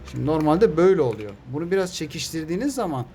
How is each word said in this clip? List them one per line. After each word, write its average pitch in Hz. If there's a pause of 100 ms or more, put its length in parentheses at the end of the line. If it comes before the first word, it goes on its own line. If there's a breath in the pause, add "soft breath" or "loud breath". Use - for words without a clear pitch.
(120)
şimdi 127
normalde 156
böyle 180
oluyor. 104 (160)
Bunu 156
biraz 185
çekiştirdiğiniz 165
zaman 160